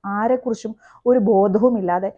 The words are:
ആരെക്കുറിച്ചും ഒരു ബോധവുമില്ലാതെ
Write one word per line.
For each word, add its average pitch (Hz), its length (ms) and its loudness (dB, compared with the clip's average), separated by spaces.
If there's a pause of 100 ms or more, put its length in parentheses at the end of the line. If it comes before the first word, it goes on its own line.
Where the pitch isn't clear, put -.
ആരെക്കുറിച്ചും 226 680 -4 (340)
ഒരു 247 140 4
ബോധവുമില്ലാതെ 196 1000 0